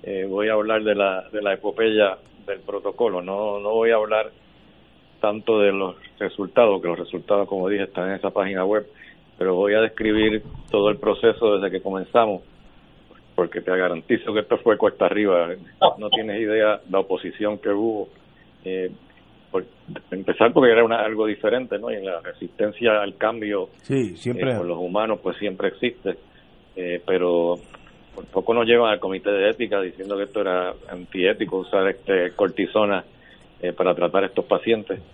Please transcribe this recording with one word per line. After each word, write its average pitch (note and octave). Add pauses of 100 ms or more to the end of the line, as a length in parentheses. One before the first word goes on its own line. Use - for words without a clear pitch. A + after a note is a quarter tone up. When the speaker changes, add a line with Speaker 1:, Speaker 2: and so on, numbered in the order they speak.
Speaker 1:
eh, F#2+
voy G#2
a A2
hablar G#2+
de G#2+
la, F#2+
de G#2+
la G2+
epopeya G#2 (280)
del G2
protocolo. G2+
No, G2+
no G2+
voy A2+
a A2+
hablar G#2+ (880)
tanto G#2+
de G2+
los F#2+ (240)
resultados, G2
que E2+
los E2+
resultados, G2
como F#2+
dije, G2+
están F#2
en G2
esa F#2+
página F#2+
web, G#2 (520)
pero F#2
voy G2+
a G#2+
describir G#2+ (260)
todo G#2
el G#2
proceso G#2
desde F#2+
que F#2
comenzamos, G2 (920)
porque F2
te F#2
garantizo F2
que G#2+
esto A2
fue G#2+
cuesta G2+
arriba. G2 (500)
No G#2+
tienes A2
idea G#2+
la F#2+
oposición F#2+
que G#2+
hubo. G#2 (560)
Eh, F#2 (600)
por F#2 (480)
empezar, G2
porque C#3
era A2+
una, A2+
algo A2
diferente, A2
¿no? A2+
Y G#2
la F2+
resistencia G#2+
al G2
cambio, G#2+ (140)
Speaker 2:
Sí, A#2
siempre. B2
Speaker 1:
eh, A#2
por F2+
los F2
humanos, G#2
pues F2+
siempre G2
existe. - (600)
Eh, F2
pero F2 (580)
por -
poco G2
nos A#2
llevan A#2
al G#2
comité F#2+
de G2+
ética G#2
diciendo F#2+
que G2
esto G2+
era F2+ (160)
antiético F2+
usar F#2+
este F#2+
cortisona, G2+ (560)
eh, F2+
para F2+
tratar F2
a G2
estos -
pacientes. G2+ (140)